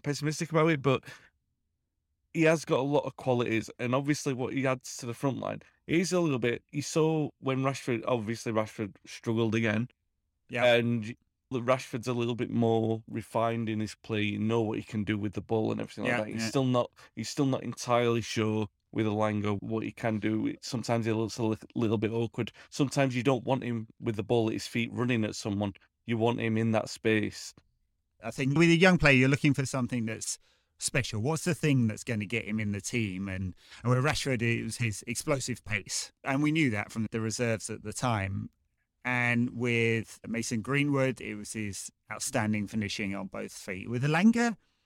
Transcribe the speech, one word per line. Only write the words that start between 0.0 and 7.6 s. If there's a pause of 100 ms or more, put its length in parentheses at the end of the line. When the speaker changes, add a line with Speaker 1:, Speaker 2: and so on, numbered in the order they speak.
Speaker 1:
pessimistic
about
it,
but (1300)
he
has
got
a
lot
of
qualities,
and
obviously
what
he
adds
to
the
front
line (240)
is
a
little
bit, (100)
you
saw (120)
when